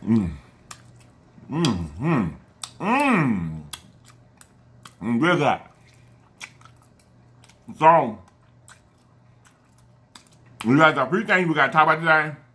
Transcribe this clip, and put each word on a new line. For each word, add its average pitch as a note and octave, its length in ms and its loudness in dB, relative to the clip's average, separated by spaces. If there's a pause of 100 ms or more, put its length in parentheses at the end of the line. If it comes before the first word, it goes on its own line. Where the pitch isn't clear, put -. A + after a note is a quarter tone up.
Mm. G#2 260 0 (1200)
Mm, A2+ 380 -4 (100)
mm, A#2+ 340 -2 (460)
mm. D3+ 840 -2 (1400)
Mm, A#2 180 -2
good F3 200 2
that. - 320 -2 (2000)
So, D3+ 420 4 (2500)
you A#2+ 120 4
guys, D#3 200 6
a C3 120 -2
few G3+ 160 -2
things F#3 220 0
we D#3+ 60 0
gotta C#3+ 180 2
talk D#3 120 2
about D#3 160 2
today. D#3 360 0 (200)